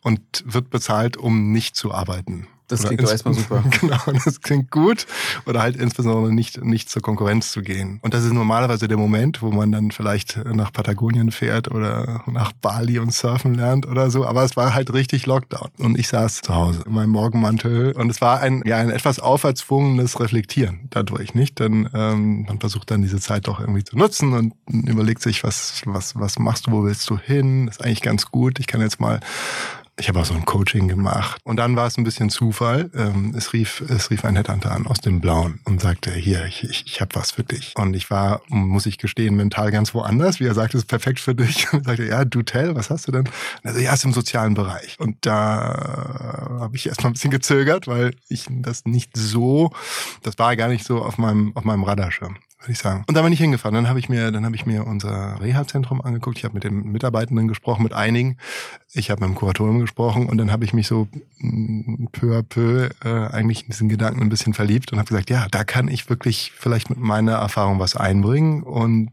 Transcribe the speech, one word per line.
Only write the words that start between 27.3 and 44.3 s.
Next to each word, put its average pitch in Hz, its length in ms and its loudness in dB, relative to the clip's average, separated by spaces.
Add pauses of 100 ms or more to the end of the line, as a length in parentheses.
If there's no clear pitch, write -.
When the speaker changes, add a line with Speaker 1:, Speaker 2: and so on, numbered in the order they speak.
Speaker 1:
Das 107 100 -6
ist - 80 -18
eigentlich 120 180 0
ganz 107 300 0
gut. 127 280 2
Ich 131 80 -6
kann 117 120 -2
jetzt 110 220 -2
mal 110 180 0 (800)
Ich - 100 -2
habe 90 100 2
auch 85 60 2
so 87 80 -2
ein 82 120 -2
Coaching 98 420 2
gemacht. 95 560 0
Und 113 140 -2
dann 120 180 2
war 120 100 2
es 117 140 -2
ein 120 40 2
bisschen 110 280 0
Zufall. 120 640 0
Ähm, 101 420 0
es - 160 -4
rief, 113 280 0
es 123 280 0
rief 107 160 0
ein 101 100 2
Headhunter 95 360 0
an 95 160 -2
aus - 140 0
dem 92 200 2
Blauen 85 440 2
und 95 160 2
sagte, 90 300 0
„Hier, 87 340 0
ich, - 180 -8
ich, - 240 -6
ich - 120 -8
hab - 160 -4
was - 140 -2
für - 140 -4
dich.“ - 340 -8
Und 95 180 2
ich 92 140 -6
war, 101 380 0
muss 98 400 2
ich 104 100 -2
gestehen, 110 380 0
mental 104 340 2
ganz 107 240 2
woanders. 123 460 2
Wie 131 60 2
er 113 100 2
sagte, 113 240 2
„Ist - 80 -2
perfekt 127 320 0
für 131 160 0
dich.“ 117 340 0
<laughs> - 20 -4
Und 147 100 4
ich 131 40 -10
sagte, 117 220 -2
„Ja, 113 180 2
do 120 160 2
tell, 147 320 0
was 120 160 -4
hast 165 180 -4
du 135 40 -2
denn?“ 131 160 2
Und - 60 -8 (320)
er 117 100 -6
so, 120 60 0
„Ja, 127 120 2
ist 135 100 2
im 131 100 2
sozialen 110 420 2